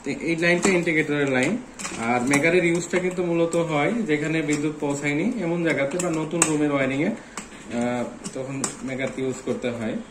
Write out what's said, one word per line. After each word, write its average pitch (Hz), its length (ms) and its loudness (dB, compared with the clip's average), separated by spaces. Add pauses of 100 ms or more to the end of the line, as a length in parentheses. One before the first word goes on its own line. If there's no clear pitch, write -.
তো 139 60 -6
এই 147 260 -2
লাইনটা 175 340 4
ইন্ডিকেটরের 156 600 2
লাইন। 135 280 2 (500)
আর 110 140 2
মেগারের 156 440 4
ইউজটা 170 340 2
কিন্তু 180 240 -2
মূলত 170 320 2
হয় 160 360 2
যেখানে 160 500 0
বিদ্যুৎ 147 380 0
পৌঁছায়নি 147 520 0 (120)
এমন 170 200 0
জায়গাতে 151 340 2
বা 175 120 0
নতুন 160 380 0
রুমের 147 240 2
ওয়্যারিংয়ে, 135 360 2
আহ, 120 960 -4 (300)
তখন 135 300 -6 (200)
মেগার 131 240 -4 (100)
ইউজ 131 180 -2 (100)
করতে 120 240 -2
হয়। 117 260 -4 (160)